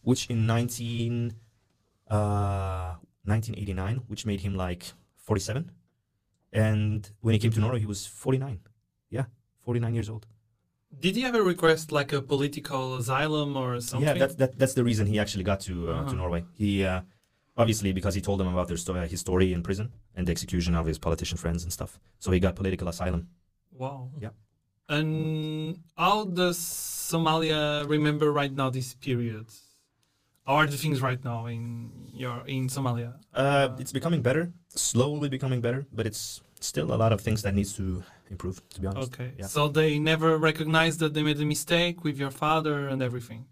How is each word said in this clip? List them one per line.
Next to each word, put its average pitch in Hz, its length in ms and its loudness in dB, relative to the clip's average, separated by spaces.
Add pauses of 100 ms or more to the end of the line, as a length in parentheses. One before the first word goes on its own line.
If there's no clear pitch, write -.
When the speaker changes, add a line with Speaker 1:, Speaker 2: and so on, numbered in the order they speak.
Speaker 1:
which - 260 2
in 113 180 2
nineteen, 117 880 0 (720)
uh, 95 880 0 (280)
nineteen 107 320 0
eighty-nine, 98 520 -2
which 104 180 -8
made 101 140 0
him, 98 140 -2
like, 90 380 -4 (240)
forty-seven. 104 540 -2 (840)
And 107 580 2 (120)
when 113 100 4
he 107 60 4
came 110 140 4
to 110 80 2
Norway, 113 200 2
he 107 60 -2
was 104 200 -6
forty-nine. 131 540 -2 (480)
Yeah, 127 180 -4 (360)
forty-nine 117 320 0
years 107 160 -2
old. 110 160 -10 (760)
Speaker 2:
Did 190 120 2
he 254 80 0
ever 240 180 2
request, 165 500 4
like, 143 200 0
a 143 80 2
political 135 760 -2
asylum 143 600 0
or 123 240 -2
something? 123 260 0
Speaker 1:
Yeah, 147 80 4
that's, - 220 2
that, 131 220 2
that's 131 160 4
the 123 100 4
reason 107 220 2
he 104 120 2
actually 101 260 0
got 98 160 0
to, 90 140 -8 (160)
uh, - 20 0
Speaker 2:
Uh-huh. 80 180 -2
Speaker 1:
to 87 60 -2
Norway. 85 360 -2
He, 101 320 2
uh, 92 160 0 (560)
obviously, 107 360 2
because 92 220 0
he 98 60 0
told 98 200 0
them 92 80 2
about 90 200 0
their 87 80 -4
sto-, 90 300 -2
his 82 140 -6
story 92 340 4
in 87 80 -2
prison 98 300 -4 (220)
and 90 120 -2
the 87 60 0
execution 85 420 0
of 82 120 2
his 78 120 -2
politician 82 400 -2
friends 85 260 -2
and 82 80 -6
stuff. - 260 -8 (200)
So - 120 -4
he 90 80 6
got 90 160 4
political 92 340 -2
asylum. 87 400 -2 (440)
Speaker 2:
Wow. 131 380 -8 (100)
Speaker 1:
Yeah. 107 100 -8 (580)
Speaker 2:
And 156 920 -2 (140)
how 202 300 4
does 175 320 2
Somalia 156 1300 0
remember 151 420 4
right 143 220 0
now 135 180 0
this 127 240 -4
period? 117 520 -2 (1000)
How 139 100 4
are 151 100 6
the 143 100 -2
things 143 240 0
right 127 240 0
now 117 220 -4
in 117 440 -8 (220)
your, 123 340 -8
in 131 220 -2
Somalia? 120 460 -2 (180)
Speaker 1:
Uh, 139 320 4
Speaker 2:
Uh, 120 140 -2
Speaker 1:
it's 127 140 -8
becoming 147 300 2
better, 151 300 2 (160)
slowly 147 600 0
becoming 131 320 0
better, 127 320 -2
but 107 140 -2
it's - 360 -8 (180)
still - 320 -2
a 110 120 2
lot 110 80 6
of 104 80 2
things 110 220 0
that 98 120 -2
needs 98 200 0
to 90 280 -4 (280)
improve, 92 260 -8 (140)
to - 100 -14
be 92 60 -4
honest. 107 260 -4
Speaker 2:
Okay. 127 260 -10
Speaker 1:
Yeah. - 80 -10
Speaker 2:
So 147 220 2
they 151 300 4
never 160 400 4
recognized 160 640 2
that 151 140 2
they 151 80 2
made 147 180 0
a 151 40 0
mistake 170 600 0
with 147 140 -2
your 139 120 -2
father 151 580 0
and 135 140 -2
everything? 120 500 -6